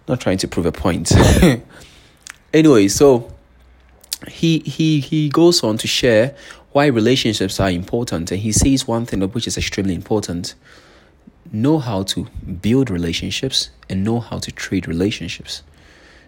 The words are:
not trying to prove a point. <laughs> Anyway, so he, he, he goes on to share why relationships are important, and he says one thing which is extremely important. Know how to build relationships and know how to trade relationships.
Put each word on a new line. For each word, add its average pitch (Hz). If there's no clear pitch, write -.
not -
trying 95
to -
prove -
a 82
point. 85
<laughs> -
Anyway, 143
so 127
he, 165
he, 156
he 151
goes 170
on 110
to 110
share 117
why 143
relationships 113
are 95
important, 90
and 92
he 110
says 135
one 117
thing 110
which 101
is -
extremely 95
important. 92
Know 135
how 113
to 107
build 123
relationships 90
and 95
know 113
how -
to -
trade -
relationships. 85